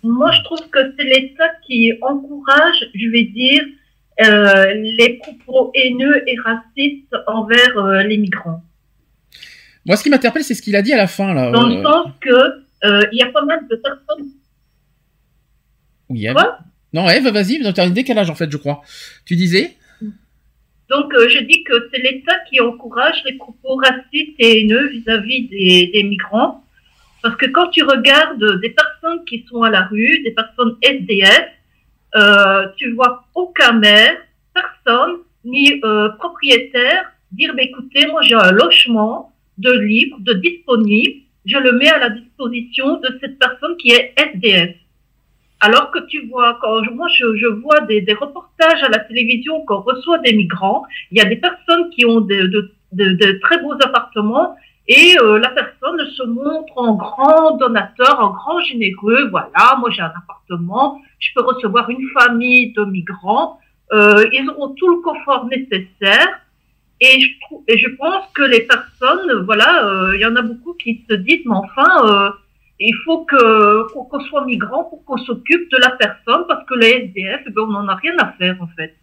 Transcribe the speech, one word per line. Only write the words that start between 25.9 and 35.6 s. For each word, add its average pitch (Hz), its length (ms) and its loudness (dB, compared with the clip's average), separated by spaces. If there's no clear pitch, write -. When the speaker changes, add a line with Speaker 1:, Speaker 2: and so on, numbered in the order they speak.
Speaker 1:
des 202 120 0
migrants. 202 560 -4
Parce 233 140 -2
que 262 80 0
quand 330 240 0
tu 330 160 0
regardes 269 720 2
des 233 120 -6
personnes 330 540 -2
qui 233 240 -12
sont 233 140 -2
à 220 60 4
la 190 160 0
rue, 233 380 0
des 226 80 -4
personnes 226 500 -4
S 269 260 0
D 196 160 0
F, 220 180 6
euh, 202 580 4
tu 240 160 -6
vois 262 320 0
aucun 330 380 0
maire, 220 460 4
personne, 339 680 -2
ni, 277 400 0